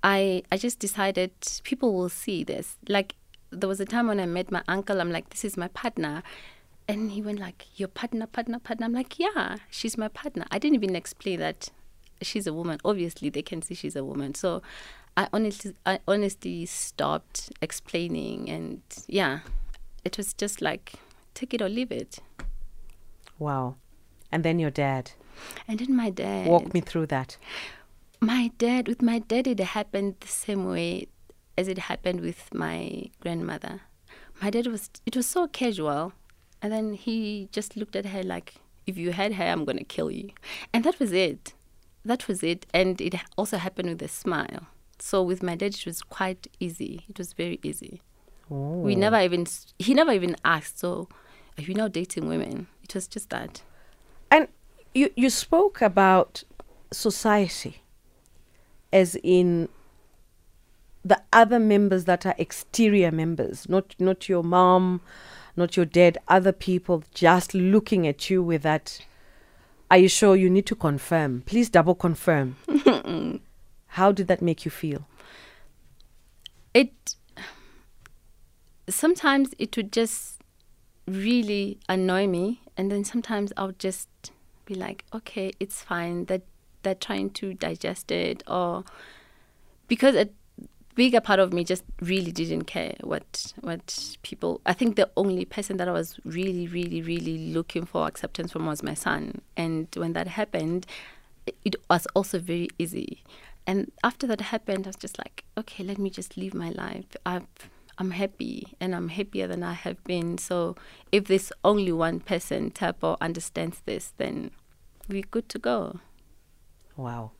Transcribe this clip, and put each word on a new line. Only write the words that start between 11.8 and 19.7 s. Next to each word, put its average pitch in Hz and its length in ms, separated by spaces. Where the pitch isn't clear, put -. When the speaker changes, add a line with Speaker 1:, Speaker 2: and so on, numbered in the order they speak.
Speaker 1:
she's 196 240
a 160 80
woman. 165 320
Obviously, 175 440
they 143 120
can 160 220
see - 100
she's 147 220
a 135 100
woman. 143 300
So 180 260
I 190 160
honestly, 208 400
I 190 200
honestly 185 600
stopped - 840
explaining. - 880
And 160 320
yeah, 160 320